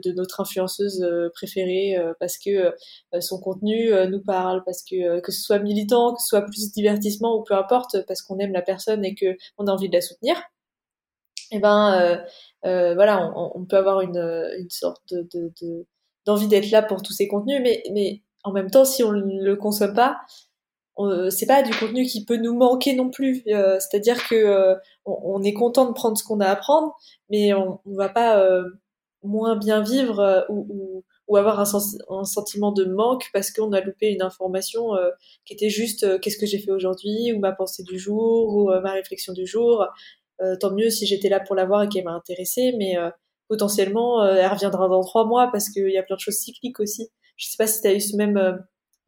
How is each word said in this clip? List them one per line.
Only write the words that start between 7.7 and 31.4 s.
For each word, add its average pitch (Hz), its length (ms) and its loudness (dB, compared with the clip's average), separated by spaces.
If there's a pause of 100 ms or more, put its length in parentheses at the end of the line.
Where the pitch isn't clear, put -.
parce 185 160 -8
qu'on 190 160 -10
aime 196 140 -4
la 180 100 -2
personne 196 420 -2
et 190 100 -4
que 185 220 -2 (220)
on 202 80 -4
a 196 60 2
envie 190 160 -2
de 170 60 0
la 175 60 4
soutenir, 262 360 -2 (1120)
eh 220 80 -6
ben, 208 420 6
euh, 175 160 4 (480)
euh, 180 300 2
voilà, 190 420 4
on, - 40 -6
on, 170 200 -6
on 185 40 -10
peut 196 120 0
avoir 196 240 4
une, 180 180 -2 (400)
une 175 120 -12
sorte - 400 -6
de, 175 220 -6
de, 170 280 -8
de, 170 260 -10 (380)
d'envie 208 240 2
d'être 208 220 4
là 214 120 6
pour 196 200 -6
tous - 100 -12
ces 202 160 -2
contenus, 214 340 -2
mais, 240 200 0 (100)
mais 208 300 -2 (220)
en 202 80 -6
même 190 180 -4
temps, 269 140 8
si 262 200 0
on 214 60 2
le 196 460 0
consomme 208 380 -2
pas, 247 260 2 (760)
on, 190 340 -2
c'est - 160 -4
pas 269 160 6
du 226 80 -2
contenu 226 340 -2
qui 220 200 -6
peut 240 120 0
nous 233 180 -2
manquer 254 400 4
non 254 140 0
plus. 254 400 -2
Euh, 196 320 4
c'est-à-dire 208 360 0 (120)
que, 240 60 2
euh, 196 400 6 (300)
on, 196 180 -6
on 196 200 -4
est 202 120 0
content 240 320 4
de 233 60 -6
prendre 220 260 -2
ce - 60 -6
qu'on 214 160 -2
a 208 60 2
à 302 100 2
prendre, 311 380 2 (360)
mais 208 240 2
on, 190 320 -2
on 196 100 -10
va 196 120 -2
pas, 226 320 4
euh, 185 240 4 (580)
moins 220 340 0
bien 214 260 2
vivre, 226 380 0
euh, 190 280 4
ou, 208 200 -6
ou, 190 360 -10 (240)
ou 208 80 2
avoir 202 240 4